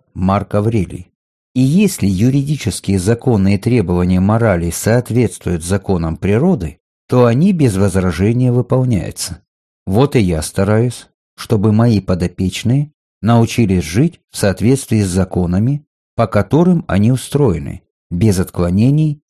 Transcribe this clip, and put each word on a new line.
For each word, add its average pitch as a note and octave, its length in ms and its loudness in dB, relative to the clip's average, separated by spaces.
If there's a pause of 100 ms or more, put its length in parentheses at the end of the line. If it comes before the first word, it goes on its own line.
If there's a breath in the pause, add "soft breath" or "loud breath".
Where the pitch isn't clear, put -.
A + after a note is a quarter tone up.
(140)
Марк F#2+ 400 -2
Аврелий. G#2 560 -2 (420)
И B2+ 80 -2
если D#3 460 2
юридические A#2 920 0
законы G2+ 560 2
и - 20 -8
требования F2+ 640 0
морали G2 500 0
соответствуют G#2+ 920 -2
законам F2+ 520 -2
природы, G#2 640 -2 (300)
то B2 180 4
они C#3+ 260 2
без C3+ 240 2
возражения G2 760 0
выполняются. B2 880 -2 (420)
Вот A#2+ 300 0
и C3 60 4
я E2+ 220 0
стараюсь, G#2+ 640 -2 (280)
чтобы G#2+ 360 0
мои A2 280 2
подопечные F#2 920 -2 (280)
научились A2+ 600 2
жить G#2 380 -2 (100)
в - 60 -18
соответствии G#2+ 680 0
с G2 60 0
законами, F#2 760 -2 (300)
по A2+ 140 -2
которым E3 580 0
они G#2 240 2
устроены, B2 720 -2 (280)
без F2+ 280 2
отклонений B2 920 0